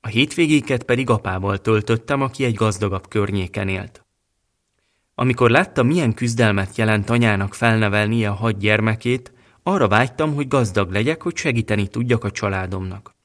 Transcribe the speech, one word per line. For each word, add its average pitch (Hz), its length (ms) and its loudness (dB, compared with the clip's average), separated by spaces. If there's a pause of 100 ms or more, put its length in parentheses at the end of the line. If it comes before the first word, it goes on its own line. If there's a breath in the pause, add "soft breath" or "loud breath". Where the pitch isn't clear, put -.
A - 60 -10
hétvégéket 139 760 2
pedig 123 260 0
apával 98 520 -2
töltöttem, 113 600 0
aki 135 220 -4
egy 120 100 0
gazdagabb 98 540 -2
környéken 101 600 -2
élt. - 380 -8 (1080)
Amikor 123 340 2
láttam, 135 380 2
milyen 143 260 2
küzdelmet 113 640 0
jelent 110 320 0
anyának 107 440 2
felnevelnie 107 760 2
a 98 40 -2
hat 104 240 -2
gyermekét, 110 760 0 (300 soft breath)
arra 180 240 2
vágytam, 123 460 2
hogy 143 140 -4
gazdag 104 440 0
legyek, 117 300 -2
hogy 175 160 -6
segíteni 110 500 -2
tudjak 120 360 -2
a 101 80 -4
családomnak. 95 920 -6